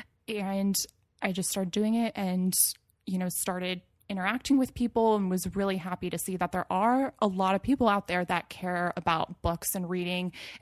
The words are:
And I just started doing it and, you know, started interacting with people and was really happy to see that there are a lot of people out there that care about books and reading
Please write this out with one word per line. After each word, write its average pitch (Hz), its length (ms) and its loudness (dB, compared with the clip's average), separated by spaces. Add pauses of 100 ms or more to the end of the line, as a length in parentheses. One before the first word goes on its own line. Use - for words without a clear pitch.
(280)
And 196 460 -2 (480)
I 196 100 -2
just 180 180 -2
started 190 200 -2
doing 214 240 0
it 233 220 0
and, 185 360 0 (540)
you 185 120 -4
know, 185 100 -2
started 180 540 -4 (260)
interacting 202 480 0
with 262 180 2
people 226 420 4
and 196 140 2
was 185 260 -2
really 196 200 0
happy 180 340 -6
to 170 80 -4
see 185 180 -6
that 175 160 -2
there - 180 -4
are 240 500 2
a 214 60 6
lot 190 300 2
of 190 60 -2
people 247 260 4
out 202 180 2
there 180 180 0
that 175 240 0
care 175 480 -2
about 170 460 -2
books - 320 -2
and 180 160 -4
reading 180 420 -2 (300)